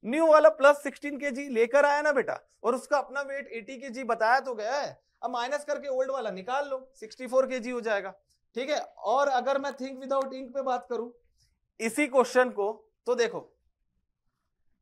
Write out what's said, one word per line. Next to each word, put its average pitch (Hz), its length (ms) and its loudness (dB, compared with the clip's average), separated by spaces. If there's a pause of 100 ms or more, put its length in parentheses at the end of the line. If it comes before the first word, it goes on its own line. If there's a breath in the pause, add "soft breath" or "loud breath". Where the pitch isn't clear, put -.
न्यू 302 220 2
वाला 311 240 10
प्लस 285 320 6
सिक्सटीन 285 360 -8
केजी 285 300 -6
लेकर 240 360 4
आया 285 160 2
ना 302 120 2
बेटा, 208 260 0 (240)
और 240 120 2
उसका 285 220 -2
अपना 269 260 -4
वेट 277 260 -10
एटी 233 280 -12
केजी 254 280 -10
बताया 226 360 2
तो 247 140 -8
गया 214 200 -4
है। 233 220 -6 (260)
अब 254 80 -6
माइनस 254 340 -4
करके 285 240 -6
ओल्ड 262 220 -2
वाला 240 200 -4
निकाल 240 360 -6
लो, 262 280 -8
सिक्सटी 240 320 -14
फ़ोर 254 200 2
केजी 247 220 -6
हो 247 120 -6
जाएगा। 196 320 -2 (420)
ठीक 262 140 -4
है, 294 100 0
और 269 500 0
अगर 262 280 0
मैं 277 140 -4
think 262 260 -10
without 269 360 -4
ink 262 200 -12
पे 277 100 -4
बात 247 260 -2
करूं 240 200 -6 (720)
इसी 226 280 0
क्वेश्चन 254 440 4
को, 202 200 -2 (360)
तो 247 80 2
देखो, 226 240 -2 (1400)